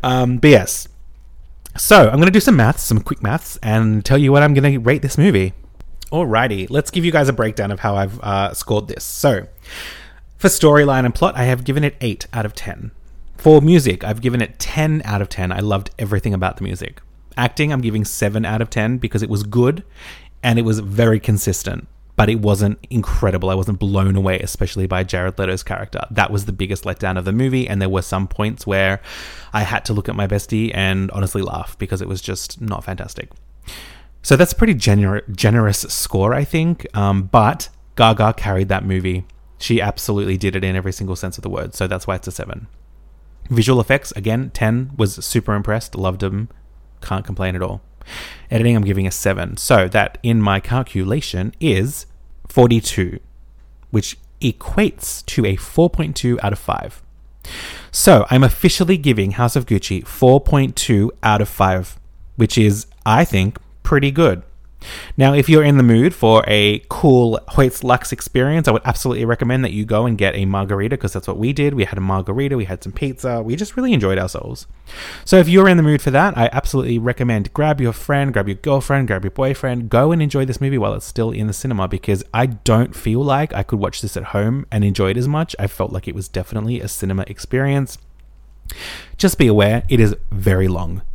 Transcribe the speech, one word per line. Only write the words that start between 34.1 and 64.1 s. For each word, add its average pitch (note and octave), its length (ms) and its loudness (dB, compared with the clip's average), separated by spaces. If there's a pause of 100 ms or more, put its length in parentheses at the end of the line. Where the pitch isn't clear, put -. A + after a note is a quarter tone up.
So - 140 2
that's E3+ 160 4
a - 60 -4
pretty A3+ 180 4
gener-, G#2 580 0
generous G#2+ 460 2
score, - 540 -2
I C#3+ 100 -2
think, E3 500 -2
um, G2 300 0
but G#2+ 460 2 (260)
Gaga A2 380 4
carried G2 340 -2
that G2 160 -2
movie. F#2 420 -2 (340)
She A2+ 220 0
absolutely G2+ 560 -2
did F#2+ 200 -2
it F#2+ 80 -4
in F#2+ 100 -2
every F#2+ 160 -4
single F#2+ 240 -8
sense F#2 220 -10
of - 60 -16
the F#2+ 60 -8
word, F#2+ 240 -8
so F#2+ 140 -4
that's F#2+ 180 -6
why F#2+ 100 -4
it's - 120 -10
a F#2 40 -10
seven. - 360 -12 (840)
Visual A#2+ 300 2
effects, C3+ 320 -2
again, A2+ 420 -4
ten, A#2+ 440 -2
was G#2 280 -2
super - 280 -2
impressed, G#2 420 -4
loved F#2+ 260 -4
'em, G2 280 -4 (520)
can't F#2+ 240 -6
complain F#2 300 -4
at F2+ 60 -4
all. G2 200 -6 (720)
Editing, A#2 240 4
I'm G#2+ 80 2
giving F#2+ 240 0
a F2+ 40 -4
seven. F#2 460 -2
So G2 320 4
that, G2+ 340 0
in A#2 180 2
my G2 180 2
calculation, G#2 1000 -4
is C3 460 -2 (420)
forty-two, A2+ 720 2 (720)
which - 260 -2 (240)
equates - 840 -4
to - 180 -2
a G2 100 0
four E3+ 340 0
point D#3 260 -4
two A#2+ 260 -2
out G2+ 120 -2
of G2+ 60 -8
five. - 420 -8 (880)
So G#2+ 380 6
I'm B2+ 140 6
officially F3 540 2
giving A2 340 2
House A#2+ 240 0
of B2+ 100 0
Gucci F#2+ 400 -2
four C3 360 4
point C3+ 340 2
two G#2+ 360 2 (120)
out G#2+ 180 2
of G#2 80 -2
five, F#2 500 0 (360)
which A2+ 220 2
is, G#2+ 300 2 (180)
I A#2 200 4
think, G2 320 0 (260)
pretty C#3 280 2